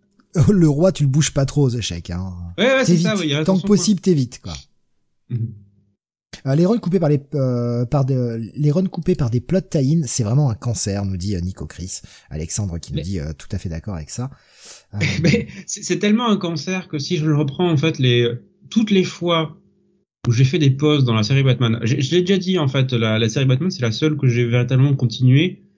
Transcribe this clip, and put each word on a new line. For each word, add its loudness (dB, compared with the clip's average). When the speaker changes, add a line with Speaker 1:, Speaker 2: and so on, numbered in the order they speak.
Speaker 1:
<laughs> 4
Le 6
roi, 2
tu -2
le 4
bouges 2
pas 0
trop 0
aux 2
échecs, -8
hein. -6
Speaker 2:
Ouais, 2
ouais, 2
c'est 2
Speaker 1:
T'évites. 4
Speaker 2:
ça, 0
ouais, -2
il -2
reste -2
Speaker 1:
Tant 4
Speaker 2:
dans 2
Speaker 1:
que -6
Speaker 2:
son -6
Speaker 1:
possible, 2
Speaker 2:
coin. 4
Speaker 1:
t'évites, 0
quoi. -12
Speaker 2:
Mhm. -6
Speaker 1:
Euh, 0
les 4
runs 2
coupés 0
par 2
les, 2
euh, 0
par 0
des, -2
les 2
runs 2
coupés -2
par -4
des 0
plots -2
tie-in, 0
c'est -4
vraiment 2
un -4
cancer, -4
nous -4
dit, -4
euh, -2
Nico -6
Chris. -12
Alexandre -6
qui -14
nous -4
Speaker 2:
Mais -6
Speaker 1:
dit, -6
euh, -8
tout -16
à -6
fait -10
d'accord -10
avec -10
ça. -8
Euh, -8
Speaker 2:
<laughs> -4
Mais 0
c'est, -12
c'est -4
tellement 2
un 2
cancer -6
que -6
si -4
je -2
le 2
reprends, 0
en 2
fait, 0
les, 4
toutes 0
les 4
fois -2
où 4
j'ai 4
fait 2
des 4
pauses 2
dans 2
la 2
série 2
Batman. 2
J'ai, 0
je -2
l'ai 4
déjà 2
dit, 0
en 2
fait, 0
la, 0
la 2
série -2
Batman, 0
c'est -6
la 0
seule 0
que 0
j'ai 2
véritablement 2
continuée 2